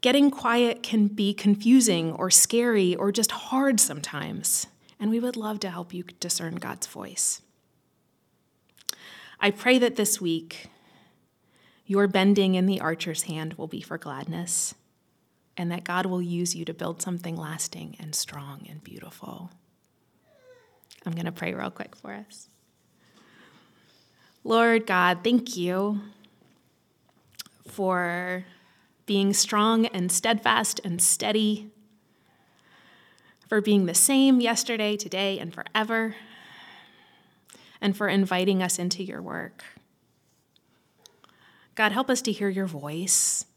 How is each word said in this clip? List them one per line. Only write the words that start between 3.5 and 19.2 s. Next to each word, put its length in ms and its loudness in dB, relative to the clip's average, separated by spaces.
sometimes, 880 -4
and 100 0
we 80 0
would 180 -4
love 240 -8
to 100 -6
help 240 -12
you 100 -8
discern 360 -6
God's 300 -8
voice. 540 -6
I 100 4
pray 280 4
that 180 2
this 240 0
week, 460 -4
your 200 4
bending 480 6
in 120 2
the 140 2
archer's 420 -4
hand 320 -8
will 120 -10
be 140 -10
for 180 -12
gladness, 760 -6
and 140 -4
that 140 -6
God 220 -2
will 160 -2
use 320 -4
you 120 -8
to 80 -8
build 260 -8
something 360 -6
lasting 640 -10
and 160 -12
strong 540 -10
and 160 -18
beautiful. 680 -16